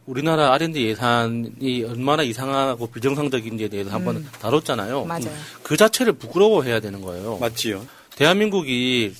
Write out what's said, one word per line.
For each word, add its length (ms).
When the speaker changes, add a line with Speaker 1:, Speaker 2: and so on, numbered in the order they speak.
Speaker 1:
우리나라 480
알앤디 320
예산이 1000
얼마나 400
이상하고 640
비정상적인지에 800
대해서 240
한번 240
Speaker 2:
음. 140
Speaker 1:
다뤘잖아요. 640
Speaker 2:
맞아요. 220
Speaker 1:
그 120
자체를 380
부끄러워해야 680
되는 220
거예요. 380
Speaker 3:
맞지요. 460
Speaker 1:
대한민국이 920